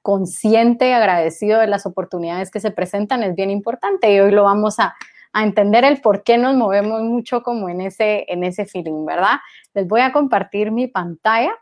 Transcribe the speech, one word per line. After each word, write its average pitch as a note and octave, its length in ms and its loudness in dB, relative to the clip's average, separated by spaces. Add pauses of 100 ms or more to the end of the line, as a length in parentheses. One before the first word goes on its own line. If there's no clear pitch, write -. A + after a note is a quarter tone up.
consciente A3+ 880 2
y B3+ 40 2
agradecido G#3 680 2
de A3 60 4
las G3+ 180 -2
oportunidades F3 640 -6
que G#3 100 -8
se G3 100 -4
presentan G3+ 520 -4
es F#3+ 120 -2
bien G3 160 -4
importante A3+ 640 0
y G3 60 6
hoy G3 100 6
lo G3+ 140 4
vamos G#3 360 0
a, F#3+ 140 0 (400)
a G#3+ 80 0
entender G#3 420 4
el C#4 160 4
por G3+ 220 2
qué A#3 160 4
nos B3+ 180 2
movemos G#3+ 460 0
mucho A#3+ 400 -4
como A#3 260 -6
en F3+ 140 -6
ese, G#3 460 -2
en F3 160 -4
ese F3+ 200 -4
feeling, D#3+ 400 -8
¿verdad? F3 360 0 (340)
Les G3 120 -2
voy G#3+ 140 0
a B3+ 120 0
compartir A3 580 -2
mi A#3+ 160 -2
pantalla. A3 760 -2